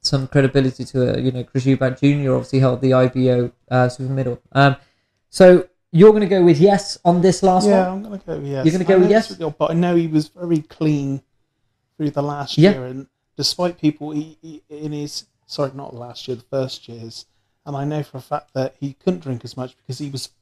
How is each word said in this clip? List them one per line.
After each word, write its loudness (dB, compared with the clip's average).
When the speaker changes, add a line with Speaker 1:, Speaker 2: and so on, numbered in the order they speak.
Speaker 1:
some -2
credibility 0
to -4
it. -2
You 0
know, -8
Chris -4
Eubank 0
Junior 2
obviously -2
held 2
the 2
I 4
B 0
O, 0
uh, 2
super -10
middle. -6
Um, 4
so 6
you're 8
gonna 0
go 2
with 4
yes 2
on 2
this 2
last 2
Speaker 2:
Yeah, 2
Speaker 1:
one? -8
Speaker 2:
I'm -10
gonna -14
go -10
with -10
yes. -6
Speaker 1:
You're 4
gonna -2
go 2
Speaker 2:
I 6
Speaker 1:
with 6
Speaker 2:
know 2
Speaker 1:
yes? 4
Speaker 2:
it's -14
with -16
your, -6
but -2
I -4
know 0
he 0
was -2
very -4
clean -4
through -4
the -6
last -8
Speaker 1:
Yeah. 6
Speaker 2:
year, -6
and -14
despite -6
people, -4
he, -12
he, -20
in -12
his, -12
sorry, -8
not -16
last -16
year, -6
the -20
first -8
years, -18
and -10
I -8
know -6
for -14
a -14
fact -10
that -6
he -10
couldn't -6
drink -10
as -16
much -12
because -14
he -12
was -14